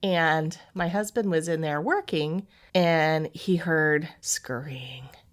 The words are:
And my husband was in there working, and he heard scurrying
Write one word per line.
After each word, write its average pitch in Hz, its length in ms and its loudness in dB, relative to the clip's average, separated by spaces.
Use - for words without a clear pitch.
And 165 560 0
my 180 140 -4
husband 208 420 -2
was 165 180 0
in 165 140 -2
there 151 200 -2
working, 185 680 -2
and 160 600 2
he - 240 0
heard 156 520 2
scurrying 131 880 -8